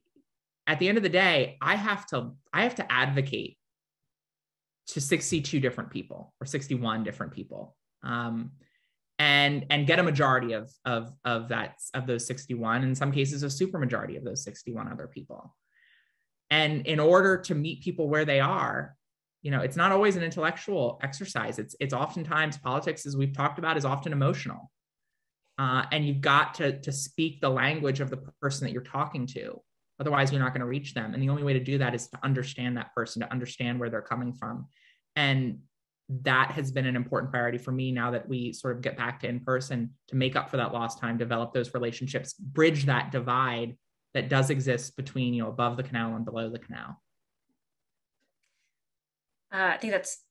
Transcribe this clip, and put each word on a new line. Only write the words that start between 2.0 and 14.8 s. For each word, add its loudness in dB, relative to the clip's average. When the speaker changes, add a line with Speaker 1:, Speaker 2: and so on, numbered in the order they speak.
Speaker 1:
to, -4
I 2
have 0
to -4
advocate 0
to -6
sixty-two 0
different -2
people -12
or -10
sixty-one -2
different -8
people, -14
um, -4
and, 6
and 2
get 6
a 6
majority 4
of, -6
of, -2
of -2
that, -4
of -4
those -2
sixty-one, -2
in 2
some 0
cases, 0
a -2
supermajority -2
of -10
those -6
sixty-one -10